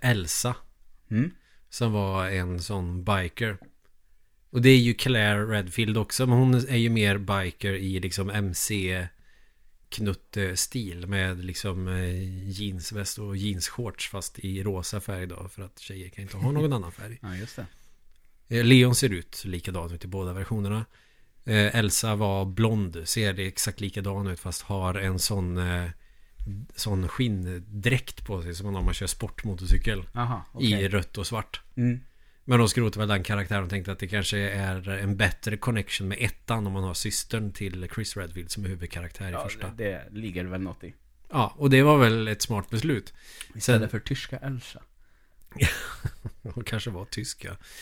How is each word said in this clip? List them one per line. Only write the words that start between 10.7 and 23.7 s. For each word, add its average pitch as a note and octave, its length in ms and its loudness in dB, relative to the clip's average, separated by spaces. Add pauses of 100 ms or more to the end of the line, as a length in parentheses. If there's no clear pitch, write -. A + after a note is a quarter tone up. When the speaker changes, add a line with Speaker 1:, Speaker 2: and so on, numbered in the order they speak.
Speaker 1:
med F#2 380 -2
liksom, F#2 420 -4
eh, F#2 600 -2
jeansväst G2 680 -6
och G2+ 180 -6
jeansshorts G2+ 720 -4
fast - 300 -8
i F#2+ 240 -4
rosa G2 380 -4
färg F#2 260 -6
då, F2+ 220 -12
för - 120 -16
att - 180 -16
tjejer F#2+ 300 -14
kan - 120 -14
inte G2 160 -10
ha B2+ 140 2
någon D3+ 220 2
Speaker 2:
<laughs> - 0 -
Speaker 1:
annan F#2 180 -4
färg. A2 300 -14
Speaker 2:
Ja, F#2 140 -8
just G2+ 200 -10 (920)
det. A#2 100 0
Speaker 1:
Eh, A#2 80 4
Leon B2 300 10
ser B2+ 140 4
ut F2+ 360 -6
likadan F2 480 -6
ut F2 120 -10
i - 20 -8
båda F2+ 260 -6
versionerna. G#2 520 -2 (600)
Eh, G#2+ 300 4
Elsa A2 400 2
var G2 300 2
blond, F#2+ 600 2
ser G2+ 320 0
exakt F#2+ 420 -4